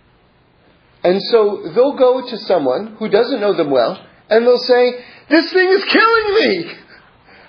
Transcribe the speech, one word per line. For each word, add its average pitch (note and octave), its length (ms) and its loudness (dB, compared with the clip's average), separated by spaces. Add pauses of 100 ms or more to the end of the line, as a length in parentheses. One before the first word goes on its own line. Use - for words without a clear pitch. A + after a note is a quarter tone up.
(1040)
And F#3 200 0
so G#3 500 0
they'll C4 240 0
go B3+ 320 2
to G#3+ 80 -10
someone E3 600 -2
who A3 100 -6
doesn't A#3+ 320 0
know G3+ 120 0
them D#3 180 -2
well, C3+ 340 -2 (240)
and A3+ 160 2
they'll B3 120 4
say, B3 460 0 (260)
"This D#4+ 220 2
thing F#4 180 2
is F#4+ 160 0
killing A4 500 2
me!" G3+ 360 -2 (760)